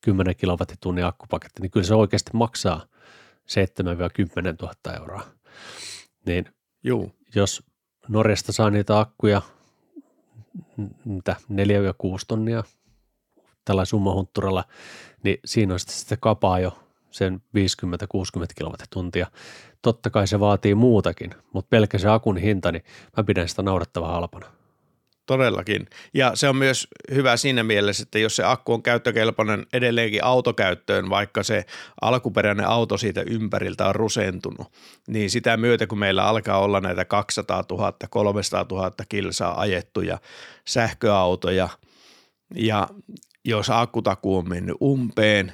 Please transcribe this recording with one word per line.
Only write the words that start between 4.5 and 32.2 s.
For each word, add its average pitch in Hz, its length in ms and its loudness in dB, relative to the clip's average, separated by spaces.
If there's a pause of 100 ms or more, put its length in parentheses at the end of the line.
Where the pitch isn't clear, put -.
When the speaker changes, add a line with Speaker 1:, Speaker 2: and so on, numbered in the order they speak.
Speaker 1:
euroa. 87 300 -12 (1000)
Niin 90 200 0 (380)
Speaker 2:
Juu. 110 280 -2 (240)
Speaker 1:
jos 101 280 2 (440)
Norjasta 110 440 2
saa 107 180 4
niitä 104 300 4
akkuja, 104 420 2 (1400)
m-, 104 100 -6 (180)
mitä, 95 300 -4 (140)
neljä 101 320 2
ja 95 160 0
kuusi 95 300 -4
tonnia 110 360 -2 (1000)
tällä 98 200 2
summahuntturalla, 95 760 -2 (600)
niin 98 220 0
siinä 104 280 0
on 90 60 -4
sitten, - 160 -12
sitten - 260 -6
kapaa 98 380 2
jo 92 200 -4 (320)
sen 92 300 -2 (120)
viisikymmentä, 92 540 -2
kuusikymmentä 90 500 -6
kilowattituntia. 87 680 -6 (540)
Totta 117 280 0
kai 98 180 2
se 104 120 0
vaatii 101 360 4
muutakin, 107 600 2 (180)
mut 95 160 -6
pelkkä 110 280 4
se 95 120 2
akun 110 280 2
hinta, 92 340 0
niin 82 120 -6 (340)
mä 113 60 0
pidän 92 240 0
sitä - 140 -6
naurettavan 87 480 -2
halpana. 87 360 -6 (800)
Speaker 2:
Todellakin. 101 640 0 (260)
Ja 131 220 4
se 143 140 2
on 135 60 2
myös 135 320 0 (260)
hyvä 131 240 4
siinä 127 260 0
mielessä, 101 400 2
että - 160 -2
jos 110 160 0
se 110 80 0
akku 117 300 0
on 113 100 -2
käyttökelpoinen 113 880 0
edelleenkin 117 500 0
autokäyttöön, 101 840 0
vaikka 101 340 -2
se 104 220 -2 (360)
alkuperäinen 107 640 0